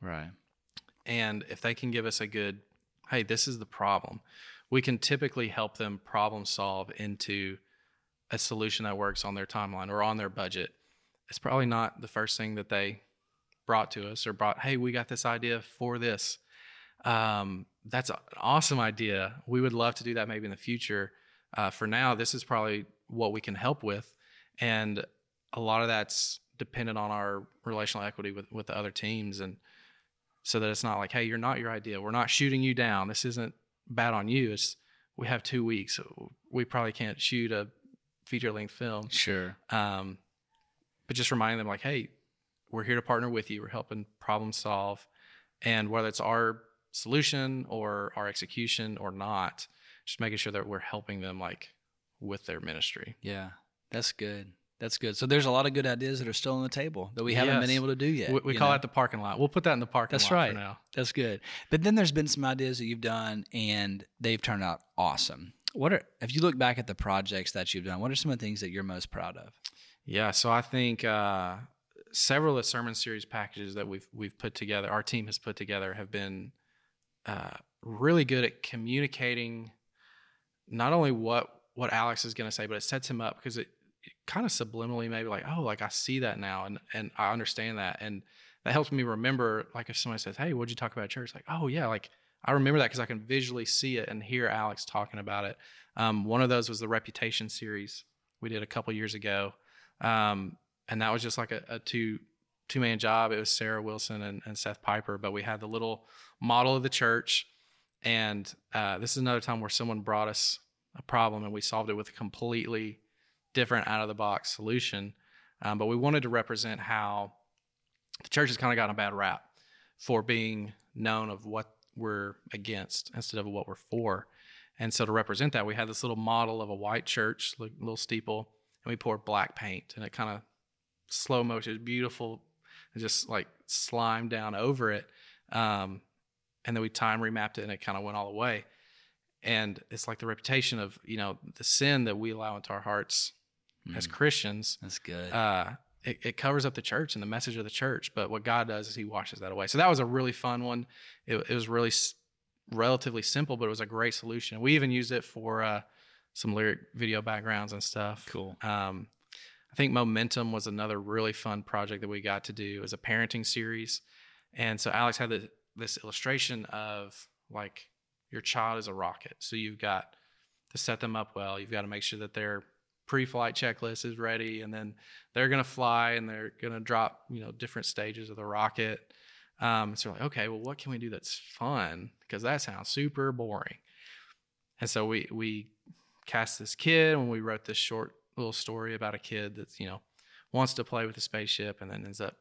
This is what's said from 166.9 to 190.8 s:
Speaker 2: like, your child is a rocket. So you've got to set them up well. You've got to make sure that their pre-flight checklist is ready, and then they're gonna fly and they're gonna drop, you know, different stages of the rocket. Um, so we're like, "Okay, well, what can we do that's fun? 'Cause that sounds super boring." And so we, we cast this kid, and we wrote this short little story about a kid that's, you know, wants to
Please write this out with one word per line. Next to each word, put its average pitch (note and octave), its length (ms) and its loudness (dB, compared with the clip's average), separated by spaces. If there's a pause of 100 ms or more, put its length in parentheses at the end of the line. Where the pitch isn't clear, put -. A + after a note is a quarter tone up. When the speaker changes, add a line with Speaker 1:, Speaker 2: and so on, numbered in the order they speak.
Speaker 2:
like, G#2 360 -10 (440)
your A2+ 100 -8
child A2+ 380 0
is G#2+ 80 -8
a G2 60 -8
rocket. F#2 460 -6
So - 160 -8
you've G#2+ 240 -6
got G2 340 0 (580)
to - 60 -8
set A2+ 220 0
them A2+ 160 -2
up G#2+ 200 -6
well. G2 240 -4
You've G2+ 120 -12
got G#2+ 100 -2
to G2+ 60 -6
make G#2 160 -6
sure G#2+ 160 -4
that G#2 140 -10
their G#2 300 -4 (440)
pre-flight B2+ 480 0
checklist A2+ 480 -2
is A#2 160 -6
ready, A2+ 420 -2
and G#2+ 120 -10
then G#2+ 200 -8 (400)
they're B2+ 140 6
gonna C3 160 4
fly A#2 480 4
and A#2 180 0
they're A2 220 -8 (100)
gonna A2+ 200 -4
drop, A2+ 480 2
you A#2+ 100 -8
know, A2 140 -10
different A2 320 -8
stages A2 440 -4
of G#2+ 60 -16
the G#2 80 -10
rocket. G#2+ 560 2 (640)
Um, A2 340 2
so G#2+ 140 -4
we're F#2+ 80 -8
like, B2+ 80 -4
"Okay, B2+ 240 -2
well, A2 100 -6
what C3 180 -8
can C#3 140 -8
we A#2+ 60 -4
do A#2 120 -8
that's - 240 -8 (240)
fun? G#2 540 -2 (160)
'Cause G#2 140 -6
that C3+ 200 0
sounds F#2+ 280 -6
super C#3+ 420 0
boring." A#2 460 -6 (1040)
And A#2 80 0
so A2 160 0
we, A2 260 0
we A2 380 -4 (560)
cast - 340 0
this - 160 -8
kid, D#3+ 380 6
and C3 160 4
we A2+ 100 -2
wrote A2 240 -4
this G#2+ 140 -4
short - 360 -2 (220)
little A#2 160 -2
story A2+ 420 -6
about G#2+ 220 -4
a G#2 40 -10
kid G#2 360 -6
that's, - 240 -14
you G2 80 -6
know, F#2+ 140 -10 (500)
wants B2+ 220 4
to A#2+ 100 -2